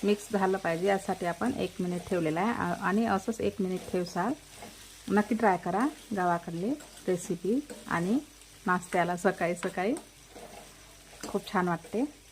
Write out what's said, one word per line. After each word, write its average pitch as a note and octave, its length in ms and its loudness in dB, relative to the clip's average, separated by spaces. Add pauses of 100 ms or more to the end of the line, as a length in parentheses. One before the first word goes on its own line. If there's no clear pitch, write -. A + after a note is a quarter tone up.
मिक्स G3+ 280 2
झालं F#3+ 260 4
पाहिजे, E3+ 280 0
यासाठी F#3+ 400 0
आपण G#3 260 0
एक - 280 -2
मिनिट F3+ 280 -2
ठेवलेलं E3 320 2
आहे. G#3+ 100 2
आ-, - 300 -2
आणि G3+ 260 2
असंच G3+ 340 0
एक G3+ 200 0
मिनिट F#3 200 -2 (120)
ठेवसाल. F3+ 400 -2 (760)
नक्की G#3 260 4
ट्राय G#3+ 220 4
करा F#3 300 0 (300)
गावाकडली F3 580 0 (340)
रेसिपी F#3 600 0 (180)
आणि F3+ 320 2 (480)
नाश्त्याला F3+ 500 2
सकाळी F3 380 2
सकाळी F#3 400 -2 (1300)
खूप - 240 -4
छान F3+ 160 4
वाटते. G#3 640 -2